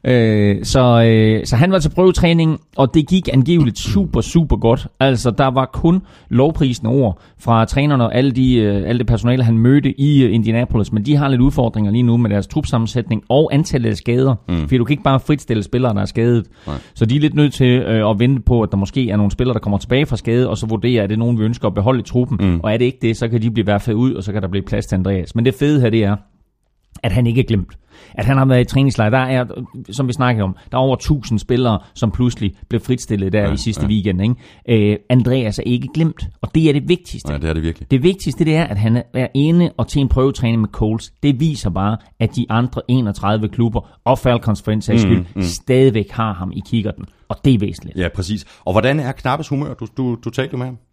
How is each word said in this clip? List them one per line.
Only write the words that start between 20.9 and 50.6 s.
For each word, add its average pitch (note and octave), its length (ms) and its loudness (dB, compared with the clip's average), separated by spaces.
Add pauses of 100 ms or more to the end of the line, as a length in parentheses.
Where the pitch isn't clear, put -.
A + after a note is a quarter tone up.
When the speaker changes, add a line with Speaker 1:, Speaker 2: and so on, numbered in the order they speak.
Speaker 1:
er G2 40 0
det G#2+ 120 -2
nogen, A#2 200 0
vi G#2+ 60 0
ønsker A#2 240 -2
at F#2 60 -4
beholde A2+ 260 0
i - 20 -10
truppen, B2 380 -2
Speaker 2:
Mm. F2+ 220 2
Speaker 1:
og G#2+ 100 -2
er A2+ 40 0
det B2 80 2
ikke B2 180 -2
det, A2+ 140 0
så A#2 120 -4
kan A2+ 140 0
de A#2 80 0
blive A2 120 -2
i - 20 0
hvert G2+ 180 0
fald G#2+ 140 -2
ud, B2+ 180 0
og - 80 -8
så F#2+ 100 -8
kan G#2 100 -4
der F#2+ 60 -6
blive F#2+ 160 -4
plads G#2 220 -6
til G2+ 100 -4
Andreas. F#2 380 -2
Men A#2 100 0
det B2+ 100 2
fede D3 260 0
her, A#2 100 2
det A2 140 2
er, G2+ 120 0 (840)
at G#2+ 100 -2
han B2 140 2
ikke A#2 140 2
er A#2+ 40 2
glemt. G2+ 340 -2 (360)
At G#2+ 100 -6
han C3+ 140 2
har C3+ 60 4
været B2+ 160 4
i A#2+ 40 2
træningslejr. B2+ 460 0
Der C3 80 2
er, B2+ 260 -2 (460)
som B2+ 180 -4
vi B2 40 -4
snakkede A#2+ 320 0
om, F#2 120 -4 (160)
der B2 60 -2
er C3 40 2
over C3 140 2
tusind A#2 420 -2
spillere, A#2+ 400 0 (160)
som A2+ 160 -2
pludselig A#2+ 420 -2 (160)
blev A#2 120 -2
fritstillet G2 520 -4
der G#2+ 140 0
Speaker 2:
Ja, D2+ 60 -2
Speaker 1:
i C2 40 -2
sidste G#2+ 260 -6
Speaker 2:
ja. G2 60 0
Speaker 1:
weekend, G2 340 0
ikke? A2 720 0
Øh, G#2 40 0 (140)
Andreas B2 480 0
er - 80 -8
ikke B2 280 -2
glemt, D#3+ 340 -2 (140)
og G#2+ 120 -8
det D#3+ 140 4
er C#3+ 40 4
det C#3 160 -2
vigtigste. - 440 -4
Speaker 2:
Ja, C#2+ 60 -4
det D#2+ 100 -4
er D#2+ 40 -2
det D#2 100 -2
virkelig. D#2+ 280 -6
Speaker 1:
Det C3 120 2
vigtigste, E3+ 420 -2
det D#3 120 0
er, E3 80 0
at G#2 140 -6
han A2+ 240 0 (120)
er B2+ 200 -2
inde E3 420 2
og A#2 120 -4
til D3 120 -2
en C3 80 0
prøvetræning B2 520 0
med G#2 80 -2
Colts. A2 440 -4 (100)
Det C#3 180 2
viser D3 300 -2
bare, - 260 -2 (240)
at A2+ 160 -2
de A#2+ 120 -2
andre A#2+ 400 -2
enogtredive G#2+ 600 -2
klubber, A#2 320 -2 (240)
og B2+ 140 0
Falcons A#2 440 -2
for - 80 -6
den A2 120 -2
sags A2 220 2
Speaker 2:
Mm, F#2 60 2
Speaker 1:
skyld, F2+ 140 2 (120)
Speaker 2:
mm. G2 60 -4
Speaker 1:
stadigvæk A2+ 680 2
har A2 220 -4
ham F#2 220 -10
i - 160 -10
kikkerten, G#2+ 340 -4 (240)
og - 160 -8
det C3+ 100 6
er G#2+ 40 2
væsentligt. F#2 400 -6
Speaker 2:
Ja, F2 160 -2
præcis. F#2+ 300 -6 (200)
Og F#2 80 -4
hvordan B2+ 280 2
er C3 120 -6
Knappes C#3+ 360 -6
humør? C#3 260 -6
Du, A2+ 120 -12 (100)
du, B2 280 -4
du A#2 60 -6
talte C3 220 -6
jo B2+ 60 -8
med B2 80 -6